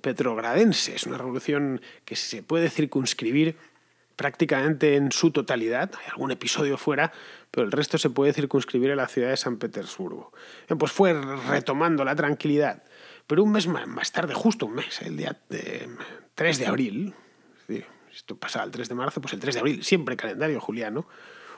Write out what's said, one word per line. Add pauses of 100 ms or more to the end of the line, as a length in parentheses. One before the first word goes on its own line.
petrogradense,
es
una
revolución (240)
que
se
puede
circunscribir (600)
prácticamente
en
su
totalidad.
Hay
algún
episodio
fuera, (400)
pero
el
resto
se
puede
circunscribir
a
la
ciudad
de
San
Petersburgo. (380)
Bien,
pues
fue (300)
retomando
la
tranquilidad. (440)
Pero
un
mes
ma-,
más
tarde,
justo
un
mes,
el
día
de, (460)
tres
de
abril, (480)
es
decir, (280)
esto
pasaba
el
tres
de
marzo,
pues
el
tres
de
abril,
siempre
calendario
juliano, (500)